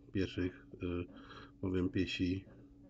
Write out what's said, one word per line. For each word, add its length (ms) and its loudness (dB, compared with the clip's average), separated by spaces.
pieszych, 540 0
y, 220 0
bowiem 280 4
piesi 560 2